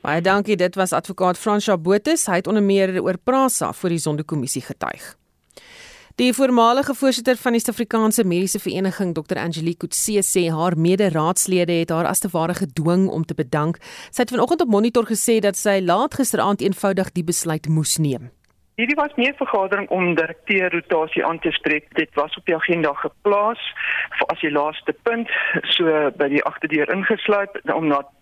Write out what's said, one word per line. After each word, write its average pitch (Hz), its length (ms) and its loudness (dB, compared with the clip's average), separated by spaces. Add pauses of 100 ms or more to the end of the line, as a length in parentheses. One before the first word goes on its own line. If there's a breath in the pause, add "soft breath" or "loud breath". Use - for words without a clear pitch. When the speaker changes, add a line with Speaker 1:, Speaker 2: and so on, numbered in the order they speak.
Speaker 1:
Baie 156 200 -2
dankie, 196 340 2
dit 180 200 0
was 190 180 0
advokaat 180 440 0
François 208 440 0
Botes. 208 440 2
Hy 185 100 0
het 190 120 0
onder 214 160 2
meer 190 380 2
oor 185 160 -2
prasa 262 560 0
voor - 160 -4
die 170 80 0
Zondo-kommissie 151 640 -4
getuig. - 540 -10 (1000 loud breath)
Die 247 180 4
voormalige 254 600 4
voorsitter 247 440 2
van 247 140 -2
die 233 100 2
Suid-Afrikaanse 220 600 0
Mediese 185 360 0
Vereniging, 190 560 -2
dokter 165 220 -4
Angelique 165 420 -4
Coetzee, - 420 -2
sê 175 300 0
haar 165 260 0
mede-raadslede 175 920 2
het 165 180 0
haar 165 160 0
as - 140 0
te 196 120 -4
ware 165 220 0
gedwing 175 560 0
om 160 160 -2
te - 80 -8
bedank. 156 440 -2 (340 loud breath)
Sy - 100 -2
het 233 80 0
vanoggend 277 320 2
op 294 60 2
Monitor 226 380 2
gesê 220 340 2
dat 196 180 0
sy 196 220 2
laat 190 340 2
gisteraand 202 480 0
eenvoudig 190 500 0
die 175 120 -4
besluit 160 440 -2
moes 156 300 0
neem. 127 320 -2 (460)
Speaker 2:
Hierdie 233 200 0
was 294 200 0
nie 247 120 2
'n 277 80 -2
vergadering 196 540 -2
om 180 260 0
direkteurrotasie 170 1080 -2
aan 165 140 -2
te 165 120 -2
spreek. 151 340 -2 (100)
Dit 160 180 -2
was 147 240 -2
op - 80 -16
die 175 100 2
agenda 160 380 0
geplaas 208 680 0 (580 loud breath)
vir - 100 0
as 165 120 -4
die 156 120 -2
laaste 151 420 -2 (100)
punt, 233 260 -2 (320 loud breath)
so 156 560 2
by 165 100 2
die 143 160 2
agterdeur 156 500 -2
ingesluip, 202 680 -2 (140)
om 160 140 0
na 143 140 2 (200)